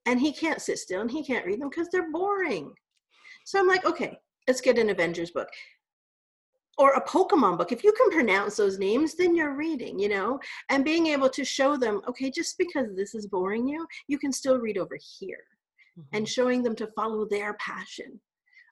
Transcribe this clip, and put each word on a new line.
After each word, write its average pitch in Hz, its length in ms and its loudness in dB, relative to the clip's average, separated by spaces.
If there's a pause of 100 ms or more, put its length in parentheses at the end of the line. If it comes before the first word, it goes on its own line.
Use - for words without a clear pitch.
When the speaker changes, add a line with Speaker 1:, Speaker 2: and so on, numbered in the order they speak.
Speaker 1:
and 247 120 2
he 285 140 2
can't 311 300 -4
sit - 160 -4
still 185 240 -6
and 240 80 -4
he 302 140 -4
can't 240 200 -4
read 208 160 -4
them 285 100 -6
'cause 339 220 -4
they're 330 180 -2
boring. 339 640 -4 (720)
So - 160 -2
I'm 370 80 6
like, 370 160 4
"Okay, 294 340 -2 (300)
let's 254 140 2
get 240 160 4
an 220 100 4
Avengers 170 420 -2
book - 180 -6 (1300)
or 277 160 8
a 254 100 0
Pokemon 277 540 4
book. 175 140 -2
If 233 120 -2
you 415 80 8
can 466 180 6
pronounce 208 460 2
those 196 220 2
names, 240 380 0
then 349 180 4
you're 302 200 0
reading," 277 440 -6
you 202 100 0
know, 208 320 -2 (300)
and 269 120 4
being 320 260 2
able 269 200 4
to 262 160 -6
show 277 320 2
them, 214 320 -2
"Okay, 262 220 -4
just - 260 -6
because 262 400 -2
this 202 180 -6
is 214 120 -10
boring 202 420 -2
you, 311 180 -8 (220)
you 277 100 -2
can 277 140 -2
still 262 260 0
read 214 200 -4
over 160 180 -6 (220)
here," - 260 -14 (680)
and 220 100 -2
Speaker 2:
Mm-hmm. - 0 -
Speaker 1:
showing 247 380 0
them 226 140 0
to 220 100 -6 (100)
follow 214 320 -4
their 208 260 -4
passion. - 640 -12 (540)